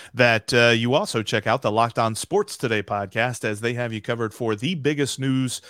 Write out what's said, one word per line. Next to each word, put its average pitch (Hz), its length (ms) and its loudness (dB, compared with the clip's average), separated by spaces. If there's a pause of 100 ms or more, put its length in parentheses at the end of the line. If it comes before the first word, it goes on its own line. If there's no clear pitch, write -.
(140)
that, 117 400 4
uh, 117 200 6
you 117 200 2
also 147 280 0
check 104 240 -2
out 117 140 2
the 110 100 0
Locked 113 280 2
On 113 160 0
Sports - 420 -4
Today 110 260 -2
podcast, 110 600 -4
as 107 160 -4
they 117 140 -2
have 120 180 -6
you 110 80 -6
covered 117 320 -4
for 110 240 -4
the 131 180 -4
biggest 143 460 -2
news 131 500 0